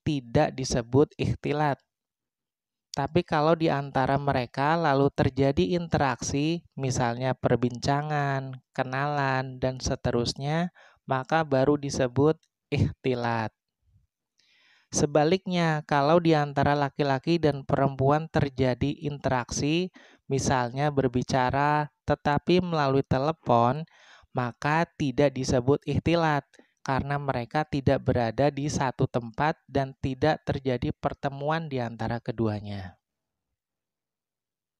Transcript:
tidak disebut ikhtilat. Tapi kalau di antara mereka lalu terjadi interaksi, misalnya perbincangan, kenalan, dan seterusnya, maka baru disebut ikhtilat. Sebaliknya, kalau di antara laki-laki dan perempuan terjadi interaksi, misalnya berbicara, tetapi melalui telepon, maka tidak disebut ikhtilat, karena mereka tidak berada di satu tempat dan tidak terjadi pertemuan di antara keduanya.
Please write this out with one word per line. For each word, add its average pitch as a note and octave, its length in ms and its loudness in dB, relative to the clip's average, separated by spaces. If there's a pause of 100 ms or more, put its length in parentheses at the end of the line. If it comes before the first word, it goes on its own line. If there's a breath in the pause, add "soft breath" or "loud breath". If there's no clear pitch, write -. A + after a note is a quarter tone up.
tidak D3 560 0
disebut C3 560 2
ikhtilat. C#3+ 640 -2 (1120)
Tapi D#3 320 -2
kalau D#3+ 320 2
di D#3+ 160 0
antara C#3 480 0
mereka C#3 560 0
lalu C#3+ 400 2
terjadi C#3+ 640 2
interaksi, D3+ 960 -2
misalnya B2+ 640 -2
perbincangan, C3+ 1200 -2 (160)
kenalan, C3 880 -4
dan C3 160 -2
seterusnya, C3+ 960 -2 (320 soft breath)
maka C3+ 400 -2
baru C3+ 320 2
disebut C#3 560 0 (320)
ikhtilat. A#2+ 880 -2 (1300 soft breath)
Sebaliknya, D#3 960 2
kalau D3 320 4
di E3 160 4
antara C#3+ 400 2
laki-laki C#3+ 640 0
dan C#3+ 240 0
perempuan C#3 640 0
terjadi C3+ 640 -2 (160)
interaksi, C#3+ 880 -2 (400 loud breath)
misalnya C3+ 560 0
berbicara, C3+ 1040 0 (160)
tetapi D3+ 560 2
melalui C#3+ 400 2
telepon, C3 800 2 (480 loud breath)
maka D3 640 -2
tidak C3+ 400 0
disebut B2+ 480 0
ikhtilat, D#3+ 560 0 (400 soft breath)
karena C#3 400 -2
mereka C3+ 480 -4
tidak C3+ 320 0
berada B2 480 0
di C#3 160 -4
satu C3+ 400 -2
tempat B2+ 640 -2
dan C3+ 320 -2
tidak C#3+ 480 -2
terjadi C3 480 -2
pertemuan C#3+ 720 -4
di B2+ 160 -4
antara A#2 320 -6
keduanya. G#2 800 -6 (1800)